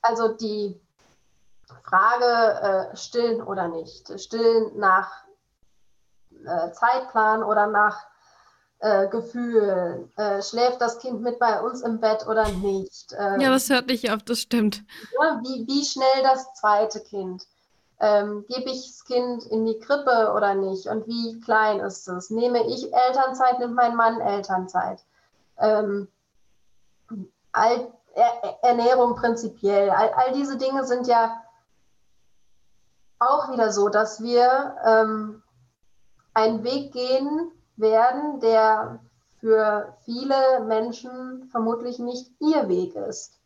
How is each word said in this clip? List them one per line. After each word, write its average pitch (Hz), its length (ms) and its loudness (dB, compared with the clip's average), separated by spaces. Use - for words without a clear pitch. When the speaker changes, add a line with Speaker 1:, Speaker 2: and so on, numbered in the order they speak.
Speaker 1:
Also 226 320 2
die 208 440 -6
Frage, 226 1080 2
äh, 220 40 -18
stillen 233 460 -4
oder 190 260 -6
nicht, 165 520 -12
stillen 226 580 0
nach, 196 320 2
äh, 170 280 -4
Zeitplan 220 720 2
oder 208 240 2
nach, 208 320 2
äh, 196 280 2
Gefühl, 202 1080 -2
äh, 202 260 -2
schläft 240 380 0
das 233 180 -2
Kind 240 240 -8
mit 233 160 -4
bei 220 240 2
uns 247 200 -6
im 226 180 -4
Bett 220 260 0
oder 220 220 0
nicht? 190 680 -6
Ähm, 202 240 0
Speaker 2:
Ja, 269 100 4
das 262 200 2
hört 254 160 2
nicht 247 240 -2
auf, 214 140 -2
das 233 160 -4
stimmt. 214 420 0
Speaker 1:
ja, 311 240 2
wie, 247 240 -8
wie 285 160 0
schnell 262 400 2
das 262 300 2
zweite 214 460 2
Kind? 185 440 -10
Ähm, 208 480 2
gebe 254 220 -6
ich 262 200 -10
das - 140 -20
Kind 247 400 -2
in 220 220 -2
die 220 120 -2
Krippe 262 560 2
oder 202 220 2
nicht? 190 320 -4
Und 220 180 -6
wie 226 360 -6
klein 214 360 2
ist 196 300 -8
es? 180 220 -10
Nehme 233 360 0
ich - 260 -6
Elternzeit, 254 680 2
nimmt 240 160 -4
mein 233 180 2
Mann 226 260 2
Elternzeit? 185 800 -4
Ähm, 208 500 0
all, 240 400 0
Er-, 233 480 0
Ernährung 240 520 4
prinzipiell, 202 760 0
all, 180 200 2
all 254 220 0
diese 277 260 -4
Dinge 262 260 -2
sind 247 220 -4
ja 226 340 2
auch 269 320 0
wieder 226 200 0
so, 202 160 2
dass 214 340 0
wir, 247 520 2
ähm, 220 580 2
einen 220 300 2
Weg 277 280 -4
gehen 277 600 -2
werden, 233 640 2
der 220 600 2
für 214 680 0
viele 262 600 2
Menschen 247 840 -6
vermutlich 233 480 -4
nicht 247 320 -10
ihr 294 280 0
Weg 180 280 -2
ist. - 500 -12